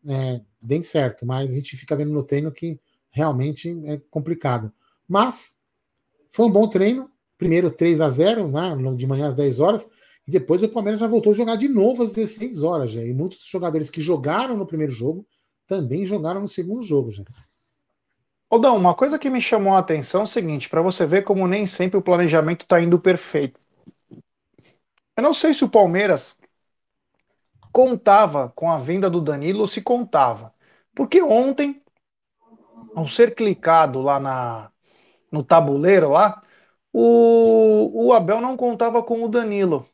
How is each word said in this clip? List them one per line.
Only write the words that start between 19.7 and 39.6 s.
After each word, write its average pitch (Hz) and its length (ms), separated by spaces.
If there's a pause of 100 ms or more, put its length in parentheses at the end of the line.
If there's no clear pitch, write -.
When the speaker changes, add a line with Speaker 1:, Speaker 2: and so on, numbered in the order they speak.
Speaker 2:
a 190 60
atenção 170 420
é - 40
o - 20
seguinte, 156 420
pra 160 120
você 180 240
ver 185 180
como 190 240
nem 202 180
sempre 185 320
o 190 40
planejamento 170 640
tá 175 140
indo 170 200
perfeito. 156 600 (1600)
Eu 226 60
não 302 100
sei 311 200
se - 120
o - 40
Palmeiras 190 680 (1300)
contava 202 840
com 165 140
a 165 80
vinda 175 320
do 170 120
Danilo 151 400
ou 208 60
se 208 140
contava. 139 720 (420)
Porque 320 260
ontem, 277 600 (1160)
ao 160 120
ser 233 280
clicado 160 640
lá 139 180
na, 123 520 (600)
no 151 120
tabuleiro 156 680
lá, 196 320 (500)
o, 226 1160
o 254 60
Abel 214 280
não 254 160
contava 233 460
com 233 200
o 233 40
Danilo. 202 680